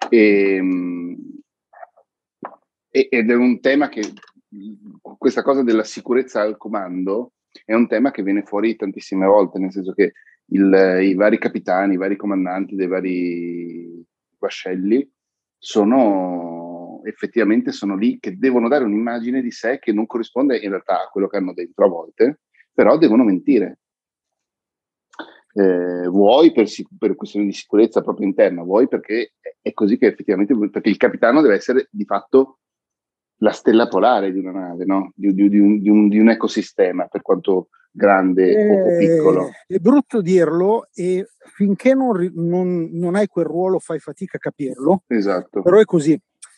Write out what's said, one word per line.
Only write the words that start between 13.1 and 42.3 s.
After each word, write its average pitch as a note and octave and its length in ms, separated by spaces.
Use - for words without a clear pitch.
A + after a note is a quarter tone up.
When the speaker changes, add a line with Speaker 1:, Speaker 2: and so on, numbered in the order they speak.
Speaker 1:
vascelli G2 720
sono, F2+ 1500
effettivamente A2 640
sono G2+ 240
lì A#2+ 240
che F#2+ 180
devono A#2+ 300
dare C3+ 160
un'immagine A#2 580
di A#2+ 100
sé B2+ 280
che A2 140
non G#2+ 120
corrisponde A#2+ 520
in G2 120
realtà F#2 340
a - 60
quello G2 180
che G2+ 100
hanno F#2 160
dentro F2 320
a G2 40
volte, F2 520
però A#2+ 240
devono D#3 260
mentire. G2+ 560
Eh, F2+ 540
vuoi G#2+ 460
per G#2+ 160
sic-, - 180
per G2 180
questioni G#2 300
di G2 80
sicurezza - 480
proprio - 240
interna, F2+ 380
vuoi G#2 240
perché A#2+ 520
è, - 220
è - 120
così G#2+ 240
che A#2 100
effettivamente, G2+ 480
perché - 200
il F#2+ 80
capitano A#2+ 440
deve A2+ 140
essere B2 360
di G#2 140
fatto - 540
la - 100
stella A2 360
polare G2 440
di F#2+ 80
una F#2 120
nave, F2+ 340
no? F#2+ 300
Di, G2 180
di, G2+ 160
di G#2 100
un, G#2 220
di G2+ 80
un, G#2+ 180
di G#2 120
un A2 100
ecosistema, G2 760
per - 140
quanto F#2 480
grande F#2 640
o, G#3 180
o F3+ 60
Speaker 2:
Eh, E3+ 60
Speaker 1:
piccolo. E3 520
Speaker 2:
è F#3 120
brutto A#3+ 420
dirlo F3+ 720
e F#3 340
finché G3+ 420
non B3+ 180
ri-, F3+ 200